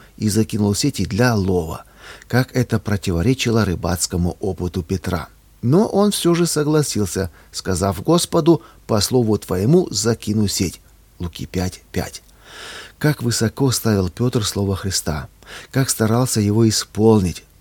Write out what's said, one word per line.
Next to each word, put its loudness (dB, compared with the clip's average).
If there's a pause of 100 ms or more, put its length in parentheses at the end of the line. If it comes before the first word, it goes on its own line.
(160)
и -2
закинул 2
сети -2
для 2
лова. -2 (420)
Как 0
это 0
противоречило 0
рыбацкому -2
опыту -4
Петра. -4 (340)
Но 2
он 2
всё 0
же 2
согласился, 0 (220)
сказав -2
Господу: 2 (240)
«По 2
слову 2
твоему 2
закину -2
сеть». -4 (380)
Луки -8
пять -6 (100)
пять. -8 (760)
«Как 0
высоко 0
ставил 0
Пётр -2
слово -2
Христа, -4 (420)
как 0
старался 0
его 4
исполнить, 2 (160)